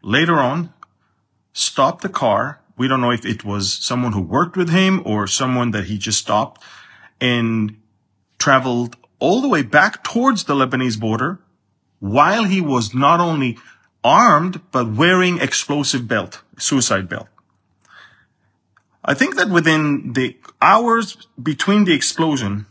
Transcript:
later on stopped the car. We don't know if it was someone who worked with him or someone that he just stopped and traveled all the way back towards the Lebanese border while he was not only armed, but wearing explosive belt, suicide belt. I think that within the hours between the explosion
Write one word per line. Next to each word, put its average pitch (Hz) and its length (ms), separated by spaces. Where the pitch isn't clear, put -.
later 156 360
on 143 340
stopped - 480
the 190 80
car. 120 500
We 131 120
don't 131 120
know 120 120
if 110 120
it 104 200
was 101 280
someone 123 400
who 101 80
worked 131 360
with 175 120
him 190 380
or 104 200
someone 123 440
that 101 140
he 101 120
just 104 220
stopped - 440
and 113 600
traveled 123 600
all 196 200
the 277 80
way 165 140
back 151 420
towards 240 400
the 147 100
Lebanese 127 460
border 113 380
while 151 440
he 190 160
was 123 320
not 143 280
only 147 360
armed, 180 580
but 117 220
wearing 180 460
explosive 135 680
belt, 107 360
suicide 104 500
belt. - 200
I - 100
think 370 220
that 349 120
within 156 640
the 127 240
hours 226 560
between 196 440
the 175 100
explosion 127 760